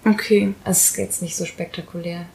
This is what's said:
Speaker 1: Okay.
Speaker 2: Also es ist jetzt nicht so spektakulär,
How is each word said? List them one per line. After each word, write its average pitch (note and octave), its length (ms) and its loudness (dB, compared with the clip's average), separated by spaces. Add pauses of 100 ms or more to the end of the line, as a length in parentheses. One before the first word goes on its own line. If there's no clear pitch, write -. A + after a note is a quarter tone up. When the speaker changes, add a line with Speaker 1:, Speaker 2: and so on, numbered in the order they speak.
Speaker 1:
Okay. G#3 480 4 (100)
Speaker 2:
Also F#3 140 2
es - 140 4
ist - 60 -4
jetzt F#3+ 240 -4
nicht E3+ 140 -6
so - 100 -4
spektakulär, E3+ 760 -8 (140)